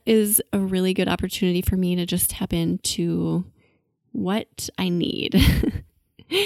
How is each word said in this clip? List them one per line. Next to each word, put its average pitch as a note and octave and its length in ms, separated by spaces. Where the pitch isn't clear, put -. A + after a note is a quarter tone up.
is G#3+ 360
a G#3 80
really F#3 340
good F#3 140
opportunity F3+ 540
for - 160
me F3+ 180
to F3 100
just F3+ 260
tap - 220
into E3+ 920
what G3+ 640
I F#3 120
need. - 500
<laughs> - 440